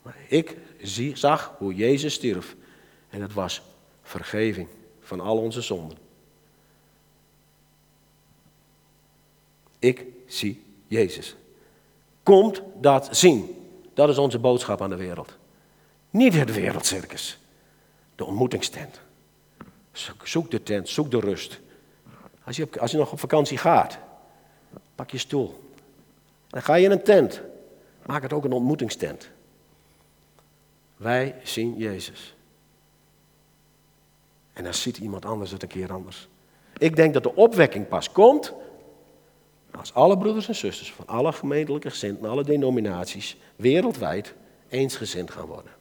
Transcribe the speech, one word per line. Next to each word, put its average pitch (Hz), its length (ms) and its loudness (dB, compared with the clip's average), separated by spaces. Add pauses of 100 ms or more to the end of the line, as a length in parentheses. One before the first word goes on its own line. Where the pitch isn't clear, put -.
Maar - 160 -20 (100)
ik 160 300 0 (240)
zie, 117 340 -6
zag 147 420 0
hoe 95 180 -6
Jezus 135 380 0
stierf. 98 420 -6 (540)
En 101 120 -12
het 98 120 -10
was 95 280 -6 (400)
vergeving 95 680 -4 (320)
van - 200 -12
al 104 180 -2
onze 113 240 -4
zonden. 82 360 -8 (3750)
Ik 127 260 2 (220)
zie - 360 -8 (240)
Jezus. - 480 -2 (880)
Komt 196 380 8 (200)
dat 135 300 4
zien. - 560 4 (260)
Dat 147 160 4
is 135 80 2
onze 131 220 0
boodschap 123 420 0
aan 98 80 -4
de 92 60 -6
wereld. 90 420 -10 (720)
Niet 226 240 6
het 131 200 2
wereldcircus. - 840 -4 (760)
De - 100 -8
ontmoetingstent. 113 760 -4 (880)
Zoek, - 360 -16
zoek 165 240 -4
de 113 120 -4
tent, 101 260 -4
zoek 151 220 -2
de 120 80 2
rust. 101 400 -6 (840)
Als 131 120 -12
je 156 80 -4
op, 139 140 -10
als 117 140 -2
je 160 60 0
nog 147 140 0
op 143 80 -12
vakantie 143 380 0
gaat, 143 420 2 (960)
pak 131 140 -12
je 131 80 -12
stoel. - 520 -6 (760)
Dan - 140 -10
ga 151 140 4
je 180 100 8
in 202 60 6
een 190 120 2
tent. 175 380 6 (640)
Maak 139 160 -6
het 135 120 -8
ook 147 100 -4
een 135 80 -2
ontmoetingstent. 123 760 -4 (1700)
Wij 127 460 -2
zien 117 340 -6
Jezus. 101 580 -10 (2250)
En - 100 -12
dan 87 100 -8
ziet - 240 -6
iemand 98 280 -10
anders 101 260 -8
het 98 120 -12
een 90 60 -14
keer 92 220 -10
anders. 92 360 -14 (500)
Ik 160 180 0
denk 156 180 6
dat 131 100 2
de - 120 -2
opwekking 180 520 6
pas - 240 -4
komt 247 420 6 (1160)
als - 220 -16
alle 175 240 6
broeders 214 300 -2
en 226 80 -6
zusters - 380 -8
van - 140 -20
alle 139 260 -2
gemeentelijke 143 560 -4
gezinten, 101 400 -8
alle 135 140 -4
denominaties, 120 920 -2 (180)
wereldwijd 117 800 0 (340)
eensgezind 113 640 -6
gaan - 140 -14
worden. - 360 -18